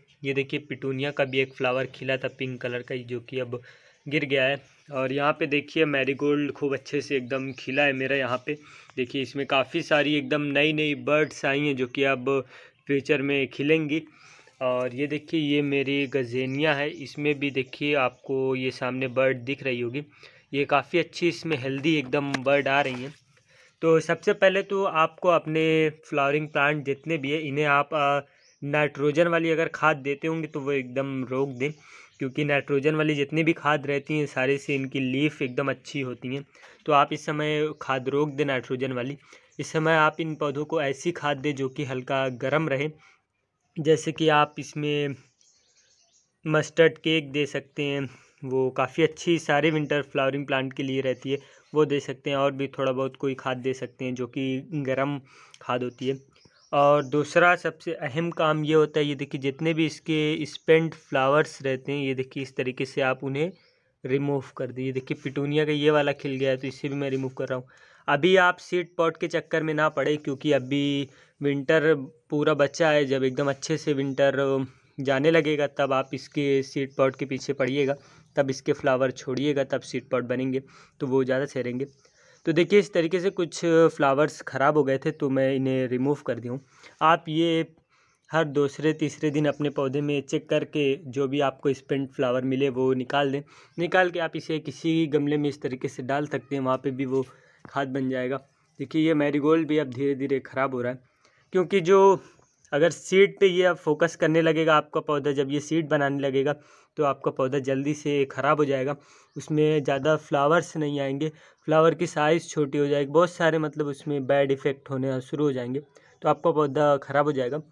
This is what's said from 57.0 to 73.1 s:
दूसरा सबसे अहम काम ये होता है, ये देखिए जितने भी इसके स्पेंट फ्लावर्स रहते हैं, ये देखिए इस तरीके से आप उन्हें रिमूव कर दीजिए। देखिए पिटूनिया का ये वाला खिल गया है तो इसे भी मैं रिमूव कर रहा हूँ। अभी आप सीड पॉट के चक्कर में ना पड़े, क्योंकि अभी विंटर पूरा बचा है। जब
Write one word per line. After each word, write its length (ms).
दूसरा 500
सबसे 380
अहम 400
काम 320
ये 80
होता 260
है, 60
ये 100
देखिए 260
जितने 320
भी 120
इसके 600
स्पेंट 500
फ्लावर्स 640
रहते 300
हैं, 80
ये 160
देखिए 280
इस 120
तरीके 300
से 180
आप 200
उन्हें 280
रिमूव 400
कर 140
दीजिए। 200
देखिए 320
पिटूनिया 420
का 80
ये 180
वाला 220
खिल 220
गया 140
है 80
तो 100
इसे 220
भी 60
मैं 140
रिमूव 220
कर 160
रहा 100
हूँ। 100
अभी 300
आप 220
सीड 280
पॉट 200
के 100
चक्कर 360
में 100
ना 160
पड़े, 280
क्योंकि 360
अभी 540
विंटर 520
पूरा 240
बचा 360
है। 160
जब 180